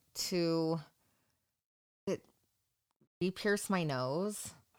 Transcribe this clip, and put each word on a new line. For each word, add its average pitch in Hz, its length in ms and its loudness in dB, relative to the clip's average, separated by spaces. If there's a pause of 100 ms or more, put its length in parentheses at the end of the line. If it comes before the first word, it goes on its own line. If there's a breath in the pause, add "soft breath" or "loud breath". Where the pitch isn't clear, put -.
(280)
to 165 520 2 (2500)
re-pierce 202 480 0
my 180 160 2
nose. 147 640 -2 (280)